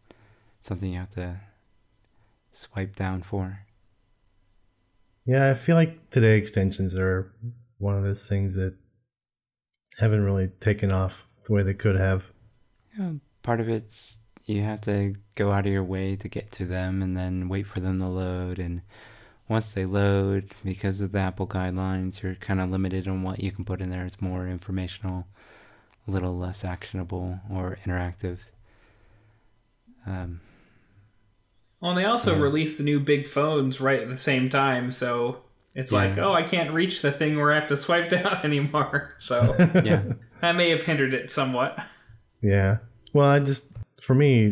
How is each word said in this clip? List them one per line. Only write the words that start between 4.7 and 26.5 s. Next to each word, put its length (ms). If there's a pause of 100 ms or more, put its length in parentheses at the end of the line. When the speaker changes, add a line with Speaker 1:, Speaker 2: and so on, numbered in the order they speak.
Speaker 2:
Yeah, 240
I 40
feel 220
like 340
Today 260
extensions 580
are 380 (460)
one 180
of 80
those 240
things 280
that 180 (1200)
haven't 260
really 240 (120)
taken 320
off 320 (220)
the 80
way 80
they 120
could 220
have. 280 (720)
Speaker 1:
Yeah, 140 (300)
part 180
of 80
it's 500 (280)
you 160
have 200
to 320 (220)
go 160
out 140
of 60
your 100
way 340
to 120
get 240
to 140
them 360
and 140
then 320
wait 180
for 140
them 180
to 80
load. 520
And 240 (640)
once 240
they 140
load, 680 (100)
because 380
of 120
the 60
Apple 280
guidelines, 760
you're 120
kinda 320
limited 420
on 140
what 200
you 80
can 140
put 160
in 100
there. 140
It's 160
more 260
informational, 800 (800)
a 40
little 260
less 260